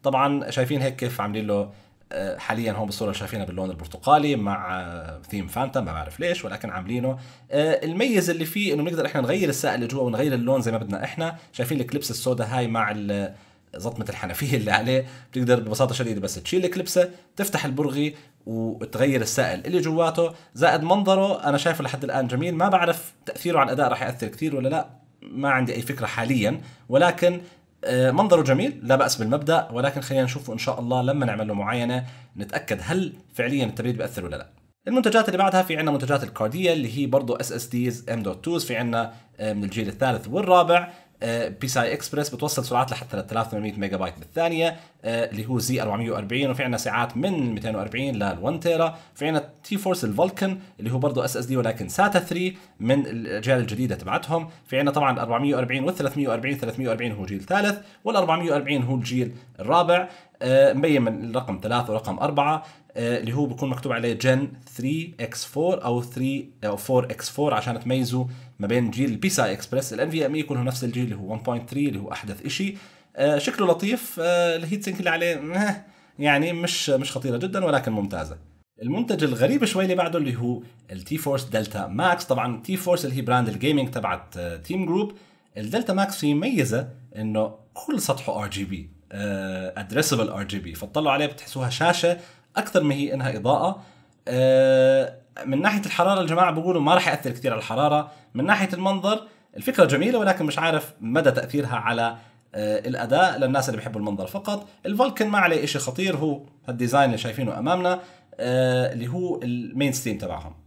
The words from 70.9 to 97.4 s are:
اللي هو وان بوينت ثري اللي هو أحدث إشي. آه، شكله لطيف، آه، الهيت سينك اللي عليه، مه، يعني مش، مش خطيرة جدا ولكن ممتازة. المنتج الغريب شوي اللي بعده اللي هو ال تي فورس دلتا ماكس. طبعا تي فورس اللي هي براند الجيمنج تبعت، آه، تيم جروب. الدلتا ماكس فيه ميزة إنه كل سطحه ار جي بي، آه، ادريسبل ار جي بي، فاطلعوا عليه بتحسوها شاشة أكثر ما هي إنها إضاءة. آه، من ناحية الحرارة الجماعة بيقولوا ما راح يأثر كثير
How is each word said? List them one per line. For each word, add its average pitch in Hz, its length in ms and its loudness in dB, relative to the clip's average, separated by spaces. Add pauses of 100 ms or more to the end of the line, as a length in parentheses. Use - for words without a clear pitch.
اللي 107 120 -4
هو 98 160 -10
وان 110 80 -6
بوينت 117 300 -4
ثري 143 180 -2
اللي 101 120 -4
هو 101 120 -8
أحدث 101 340 -10
إشي. 190 320 -4 (380)
آه، 143 220 2
شكله 196 300 0
لطيف، 196 560 0
آه، 175 320 2
الهيت 165 280 -4
سينك 190 160 -6
اللي 175 100 0
عليه، 170 260 0
مه، 185 480 -2 (360)
يعني 147 340 4
مش، 170 360 -2
مش 139 220 2
خطيرة 127 260 -2
جدا 185 280 -2
ولكن 135 260 2
ممتازة. 92 460 -4 (440)
المنتج 175 420 0
الغريب 151 420 2
شوي 190 180 2
اللي 185 120 2
بعده 170 240 0
اللي 131 160 0
هو 120 260 -2 (300)
ال 92 100 -12
تي - 160 -6
فورس 135 260 -2
دلتا 107 440 -4
ماكس. 170 380 0
طبعا 120 360 0
تي 190 160 -2
فورس 175 280 0
اللي 127 120 -4
هي 135 40 -2
براند 127 260 2
الجيمنج 127 420 0
تبعت، 95 480 -6
آه، 85 200 -6
تيم 185 280 -4
جروب. 196 280 0 (440)
الدلتا 190 360 -4
ماكس 196 260 0
فيه 147 140 2
ميزة 147 560 0 (260)
إنه 110 400 -2 (180)
كل 262 280 -4
سطحه - 420 -2
ار 101 60 -4
جي 101 140 -6
بي، 90 260 -8 (220)
آه، 95 640 -4
ادريسبل 110 520 0
ار 101 140 -6
جي 101 160 -6
بي، 85 140 -10
فاطلعوا 143 400 0
عليه 147 120 2
بتحسوها 131 440 -6
شاشة 175 480 2 (380)
أكثر 196 280 2
ما 143 120 2
هي 143 180 -2
إنها 131 240 -2
إضاءة. 151 460 2 (440)
آه، 131 840 6 (320)
من 135 160 0
ناحية 196 240 2
الحرارة 185 360 2
الجماعة 170 300 4
بيقولوا 165 300 0
ما 151 120 6
راح 175 140 6
يأثر 127 240 0
كثير 123 200 -2